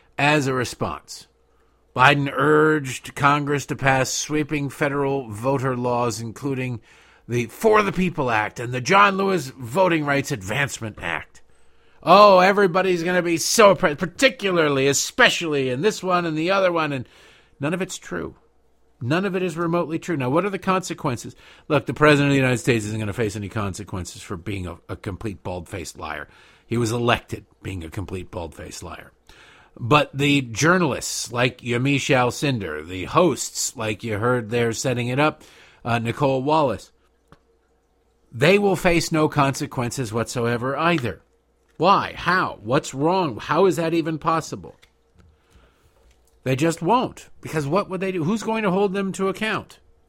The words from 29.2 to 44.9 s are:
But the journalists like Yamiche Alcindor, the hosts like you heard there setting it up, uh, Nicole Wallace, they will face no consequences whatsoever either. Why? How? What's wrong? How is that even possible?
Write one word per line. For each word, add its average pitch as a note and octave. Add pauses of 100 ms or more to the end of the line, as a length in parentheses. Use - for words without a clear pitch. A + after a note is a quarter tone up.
But C#3
the C#3+
journalists A#2+
like B2
Yamiche C3
Alcindor, A2+
the F2+
hosts -
like A2
you G#2+
heard A#2+
there A#2
setting A#2+
it B2+
up, D3+ (420)
uh, A#2
Nicole C3
Wallace, C#3+ (1400)
they D#3+
will G3+
face E3+
no D#3
consequences B2+
whatsoever A#2+
either. D3+ (540)
Why? D3
How? E3+
What's C3
wrong? D3+
How D#3+
is D#3+
that E3
even D#3+
possible? D3+ (1700)